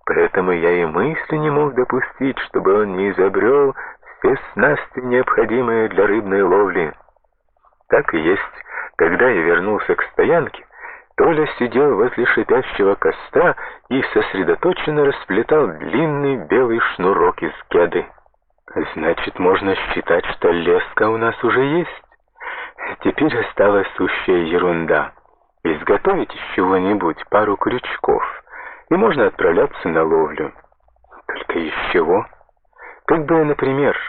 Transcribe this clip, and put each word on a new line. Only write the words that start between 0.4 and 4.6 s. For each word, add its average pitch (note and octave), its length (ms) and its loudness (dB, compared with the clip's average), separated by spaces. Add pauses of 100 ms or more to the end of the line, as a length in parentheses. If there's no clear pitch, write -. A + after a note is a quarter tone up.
я F2 300 2
и - 20 0
мысли A2 520 -2
не D3+ 140 -2
мог C#3+ 240 0
допустить, B2+ 640 -2
чтобы F#2+ 420 0
он G2 140 -4
не G2 140 0
изобрёл G2 640 2 (440)
все C3+ 180 2 (160)
снасти, C3 480 0